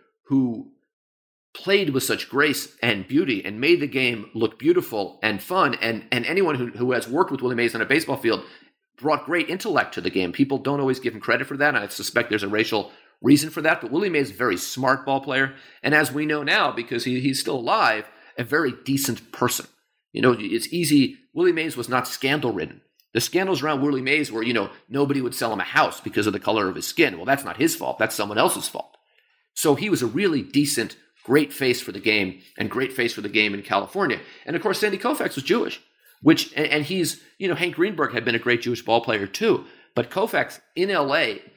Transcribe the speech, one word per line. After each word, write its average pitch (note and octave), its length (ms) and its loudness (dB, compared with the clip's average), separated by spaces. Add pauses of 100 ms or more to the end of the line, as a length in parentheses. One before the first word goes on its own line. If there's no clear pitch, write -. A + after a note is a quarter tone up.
(260)
who B2+ 460 0 (840)
played F#3+ 380 2
with C3 120 0
such - 240 -2
grace C#3 540 0
and G2+ 260 0
beauty C3 380 0
and G#2 160 -8
made E3 180 4
the C#3+ 80 -4
game A#2+ 460 -2
look A2+ 240 -2
beautiful A#2 640 0
and G#2 200 0
fun. E3+ 340 2
And, A2+ 360 -2
and B2 140 -2
anyone E3+ 300 0
who, B2 140 -4
who B2 220 -2
has A#2+ 160 0
worked D#3 240 0
with C3+ 100 -6
Willie B2 140 -2
Mays A#2 200 0
on A2+ 60 0
a G#2 40 -2
baseball C#3+ 320 0
field A2 260 0 (540)
brought C#3+ 280 -2
great E3 240 -2
intellect D#3+ 440 -2
to F#2 80 -8
the F2+ 80 -2
game. F#2 220 0
People C3+ 260 0
don't C#3+ 220 -2
always C3 200 0
give A2+ 140 -4
him G#2+ 80 -14
credit B2+ 260 0
for C#3+ 80 -8
that. C#3+ 200 2
And G#2 80 0
I G2+ 40 -8
suspect - 420 -2
there's G#2 140 0
a G2 60 -2
racial G#2+ 420 0 (300)
reason C#3+ 300 4
for E3 100 -6
that. D#3 180 2
But A2+ 120 -10
Willie F#3+ 180 0
Mays C#3+ 200 0
is G2 60 -16
a - 20 -20
very A2 200 2
smart C3+ 480 0
ball C3+ 160 0
player. C3+ 320 0 (300)
And C#3 100 2
as D3+ 180 4
we D3 140 -2
know D3+ 160 0
now, D#3+ 300 2
because A#2+ 320 -4
he, B2+ 160 -2
he's C3 200 0
still B2 200 -2
alive, B2 460 2 (340)
a B2 40 -2
very C#3 300 0 (120)
decent C3+ 460 -2
person. - 360 -2 (440)
You A2 120 -4
know, B2 140 6
it's G#2 360 -4
easy. D3 440 2 (180)
Willie F3 160 2
Mays D#3+ 260 -2
was A#2 100 -6
not B2 200 0
scandal-ridden. C3 760 -2 (320)
The A#2+ 80 2
scandals F3+ 400 0
around C#3+ 200 0
Willie C#3 200 2
Mays C#3 300 0
were, A2 100 -4
you A#2+ 120 0
know, G2 180 0 (180)
nobody C#3 320 0
would B2 140 -4
sell A2+ 180 -2
him G2 60 -2
a F2+ 40 0
house C#3 380 0
because G#2 240 0
of G#2 80 2
the G2+ 60 -4
color G#2 280 2
of F#2 80 -4
his E2 120 -8
skin. B2+ 300 2
Well, E2+ 80 -10
that's C3+ 200 0
not F2+ 120 -10
his D#3+ 180 2
fault. - 240 -4
That's - 160 0
someone G#2 240 -2
else's D#3+ 280 2
fault. - 300 -10 (560)
So D3+ 220 4
he G#3 140 -2
was D3+ 120 2
a A#2+ 60 0
really D3+ 340 0
decent, C3+ 560 0 (260)
great C#3+ 300 2
face B2 260 0
for - 120 -10
the G2 80 -10
game, G2 420 0 (160)
and G#2+ 140 -4
great B2+ 200 -2
face A#2+ 220 0
for - 80 -10
the A2 80 -6
game G#2 240 2
in G2+ 80 -8
California. G#2+ 580 -2 (280)
And D#3 80 -4
of D#3+ 80 -4
course, G3+ 160 0
Sandy G3+ 180 0
Koufax - 380 -2
was C3 80 -6
Jewish, - 360 0 (440)
which, D#3+ 300 4
and, D3+ 140 0
and D3 180 0
he's, F3 360 -2 (160)
you F#3+ 100 -4
know, F3 80 0
Hank E3+ 200 -4
Greenberg D#3 380 0
had A2+ 120 -2
been A#2 100 2
a A2+ 40 2
great A#2+ 220 2
Jewish A#2 220 -4
ball A#2 180 4
player G2+ 260 0
too. - 380 0 (280)
But A#2 160 -2
Koufax F#3+ 500 -2 (160)
in F#3 140 0
L D3 260 0
A B2 260 0 (160)